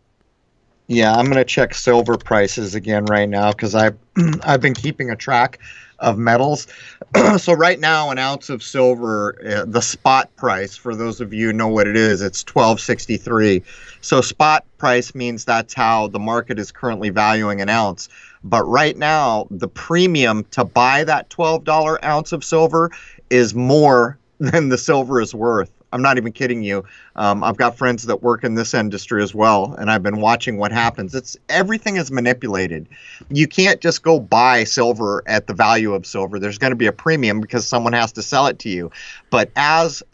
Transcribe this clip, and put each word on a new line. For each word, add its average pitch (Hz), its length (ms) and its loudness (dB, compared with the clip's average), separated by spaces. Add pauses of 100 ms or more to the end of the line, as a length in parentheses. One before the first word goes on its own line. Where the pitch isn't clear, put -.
(880)
Yeah, 113 280 4
I'm 120 120 4
gonna 135 180 4
check - 280 0
silver 120 440 2
prices 101 580 -2
again 104 300 -2
right 104 240 0
now 101 240 0
'cause 107 200 -6
I, 110 180 4 (260)
<clears throat> 160 260 0
I've 143 180 2
been 135 120 2
keeping 139 360 -8
a 113 60 -6
track 127 440 -2 (400)
of 123 180 0
metals. 123 500 0 (460)
<clears throat> 214 240 4
So 175 160 2
right 170 260 4
now, 156 300 0
an 131 80 -4
ounce 135 320 -4
of 127 140 -8
silver, 120 720 0 (100)
uh, 104 200 -4
the 110 160 0
spot - 540 0
price, 98 400 -4
for 117 200 -10
those 110 260 -6
of 107 120 -12
you 110 140 -2
who 110 60 0
know 113 140 -2
what 110 200 2
it 104 80 -2
is, 107 260 2
it's 98 220 -6
twelve 113 380 2
sixty-three. 107 800 0 (380)
So - 200 2
spot 156 440 2 (120)
price 123 380 0
means 120 300 -8
that's 117 280 -2
how 113 340 2
the 101 120 -8
market 113 400 -4
is 101 120 -8
currently 107 380 -6
valuing 107 520 0
an 98 80 -4
ounce. 104 400 -2 (340)
But 104 200 0
right 131 340 0
now, 147 540 0
the 98 160 -8
premium 143 840 0
to 123 140 -2
buy 131 400 2
that 151 240 -2
twelve 160 340 -2
dollar 156 400 0
ounce 151 300 -2
of 156 100 -8
silver 165 480 2 (380)
is 120 260 4
more 131 600 4 (100)
<laughs> - 120 -18
than 156 300 0
the 127 80 0
silver 131 440 0
is 104 120 -4
worth. 110 380 -2 (220)
I'm 123 80 -4
not 135 160 2
even 113 140 -4
kidding 120 320 -4
you. 98 220 -6 (320)
Um, 101 260 0
I've 113 140 -2
got 135 200 0
friends 123 280 -2
that 113 180 -4
work 120 220 0
in 113 100 -2
this 113 180 -4
industry 104 480 -2
as 101 140 -4
well, 107 420 2
and 107 140 -2
I've 107 100 0
been 104 200 -4
watching 117 340 0
what 101 160 -2
happens. 113 420 -2
It's, - 220 -10 (140)
everything 196 480 -2
is 135 120 -4
manipulated. 104 800 -2 (400)
You 147 180 2
can't 190 360 0
just 165 200 -2
go 165 160 4
buy 120 460 2
silver 107 640 -2
at 107 220 -2
the 117 60 -6
value 110 400 2
of 95 120 -4
silver. 98 340 -6
There's 104 180 -6
gonna 127 200 0
be 117 100 2
a 101 60 0
premium 120 480 -2
because 107 260 -6
someone 117 240 -2
has 117 220 -2
to 107 100 -10
sell 143 240 0
it 117 120 -4
to 117 100 -12
you. 87 200 -6 (420)
But 110 260 0
as 156 440 2 (120)